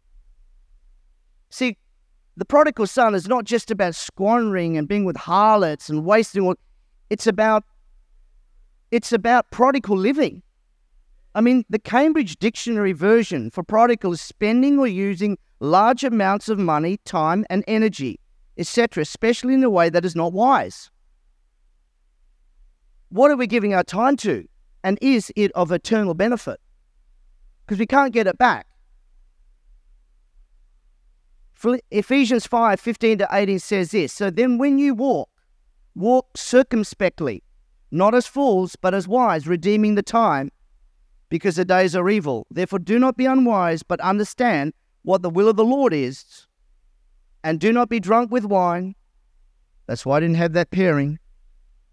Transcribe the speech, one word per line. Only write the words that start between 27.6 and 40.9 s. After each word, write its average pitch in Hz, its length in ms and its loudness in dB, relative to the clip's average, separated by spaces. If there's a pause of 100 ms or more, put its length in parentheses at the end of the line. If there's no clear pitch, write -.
'Cause 202 120 -4
we 220 80 -2
can't 269 260 2
get 226 140 0
it 190 120 -2
back. 196 280 2 (2750)
Phil-, 247 260 0 (120)
Ephesians 240 560 0
five 226 340 0
fifteen 220 380 0
to 196 120 -2
eighteen 196 300 0
says 190 320 -2
this, 170 200 -2
"So 202 180 -4
then 240 280 0
when 277 200 2
you 277 160 2
walk, 220 360 -2 (640)
walk 240 420 0
circumspectly, 196 1080 0 (460)
not 196 240 2
as 247 120 2
fools, 202 500 -2
but 185 180 -2
as 185 120 -4
wise, 190 400 0
redeeming 208 480 0
the 202 80 0
time, 165 480 0 (800)